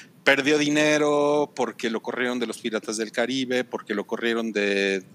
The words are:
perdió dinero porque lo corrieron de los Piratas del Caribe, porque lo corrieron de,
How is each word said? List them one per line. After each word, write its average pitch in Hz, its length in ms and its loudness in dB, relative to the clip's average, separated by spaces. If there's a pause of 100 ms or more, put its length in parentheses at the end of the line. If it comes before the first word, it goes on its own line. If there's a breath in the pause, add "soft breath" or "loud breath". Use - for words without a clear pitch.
(240 loud breath)
perdió 139 360 4
dinero 147 960 2
porque 117 340 -4
lo 110 140 -6
corrieron 123 340 -4
de 120 80 -2
los 110 140 -8
Piratas 110 380 -4
del 107 140 -6
Caribe, 123 520 -2
porque 113 320 -8
lo 101 100 -4
corrieron 113 460 -2
de, 98 520 0 (120)